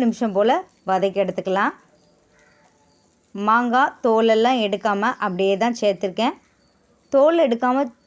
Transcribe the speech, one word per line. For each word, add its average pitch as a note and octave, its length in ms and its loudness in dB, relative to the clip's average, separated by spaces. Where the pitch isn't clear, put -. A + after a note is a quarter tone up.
நிமிஷம் A3+ 340 -2
போல G#3+ 140 2
வதக்கி F#3+ 320 0
எடுத்துக்கலாம். F#3+ 500 -2
மாங்காய் A#3 420 2
தோலெல்லாம் A3+ 640 2
எடுக்காம G#3 440 -2
அப்படியே G3 380 0
தான் A#3 180 -2
சேர்த்துருக்கேன். G#3 560 -2
தோல் D#4+ 320 4
எடுக்காம B3 360 0